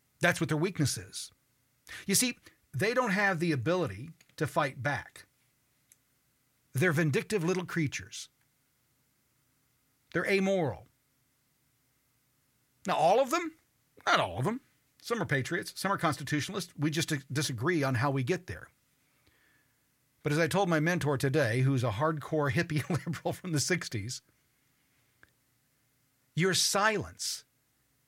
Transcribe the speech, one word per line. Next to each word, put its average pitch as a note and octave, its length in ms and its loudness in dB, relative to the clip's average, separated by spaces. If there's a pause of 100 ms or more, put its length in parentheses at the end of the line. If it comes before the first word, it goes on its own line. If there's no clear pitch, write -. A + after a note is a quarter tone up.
(200)
That's F3 200 4
what D3 80 0
their D#3 100 0
weakness D#3 400 0
is. - 340 -12 (760)
You G3 80 2
see, A#3+ 220 2 (400)
they G3+ 160 0
don't B3 200 2
have G3 260 2
the E3+ 120 0
ability D3 600 0 (260)
to D3+ 100 -2
fight C#3 360 -2
back. C3 420 -6 (1500)
They're E3+ 180 4
vindictive E3+ 500 2
little F3+ 220 0
creatures. - 640 -4 (1800)
They're F3+ 180 0
amoral. F#3+ 560 0 (2000)
Now, E3+ 100 0
all F3 240 6
of B3+ 100 0
them? E4 220 -2 (540)
Not A#3+ 120 4
all G2 200 0
of C3 80 -2
them. A#3 160 -4 (400)
Some A#3 180 -4
are D#3+ 60 -2
patriots, D#3+ 500 -2
some F#3+ 160 -2
are F3+ 60 0
constitutionalists. D3+ 760 -2
We D3+ 140 0
just C#3 220 -2 (180)
disagree C#3+ 520 0
on C3 140 2
how C#3 140 2
we C3+ 120 0
get B2 240 -2
there. - 220 -12 (1500)
But D3 100 -2
as D3+ 60 2
I E3 100 2
told F#3 220 2
my D#3 100 4
mentor D3+ 380 0
today, C3 420 2
who's C3 240 4
a A#2 60 0
hardcore D3 600 0
hippie D#3+ 400 -2
<laughs> C#3 160 -2
liberal E3 280 -4
from F#3 180 -10
the C#3+ 80 2
sixties, B2 600 -4 (2000)
your F3 200 2
silence G3+ 880 0 (640)